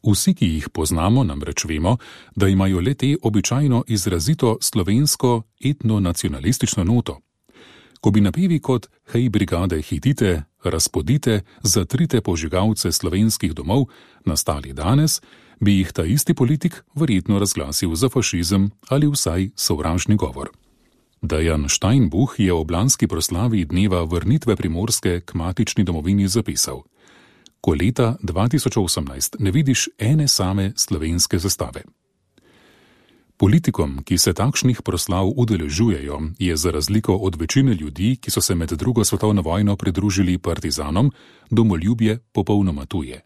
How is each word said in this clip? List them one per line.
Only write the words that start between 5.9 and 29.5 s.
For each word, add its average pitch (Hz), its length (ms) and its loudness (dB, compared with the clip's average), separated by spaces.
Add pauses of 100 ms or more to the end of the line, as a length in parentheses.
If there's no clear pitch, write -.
noto. 117 360 0 (800)
Ko 107 100 2
bi 104 100 4
napevi 160 380 2
kot 127 320 -2 (220)
"Hej, 120 160 2
brigade, 87 540 0
hitite, 92 600 0 (220)
razpodite, 90 760 0 (200)
zatrite 113 580 0
požigalce 90 720 -2
slovenskih 95 600 0
domov" 107 300 0 (400)
nastali 71 480 -4
danes, 123 480 0 (400)
bi 101 180 4
jih 92 140 -2
ta 85 120 -4
isti 139 300 2
politik 143 480 0 (120)
verjetno 107 440 0
razglasil 80 560 -2
za 101 140 2
fašizem 98 640 0 (180)
ali 147 180 2
vsaj 95 480 0
sovražni 80 640 0
govor. - 340 -4 (720)
Dejan 80 460 0
Steinbuch 104 720 2
je 95 120 4
ob 80 180 -2
lanski 104 360 2
proslavi 92 580 0
dneva 90 400 0
vrnitve 90 520 0
Primorske 87 640 -2
k - 140 -20
matični 87 500 0
domovini 90 440 0
zapisal: 92 520 -2 (800)
"Ko 85 140 2
leta 117 480 0
dva 82 260 0
tisoč 139 280 0
osemnajst 71 640 -4
ne 98 120 0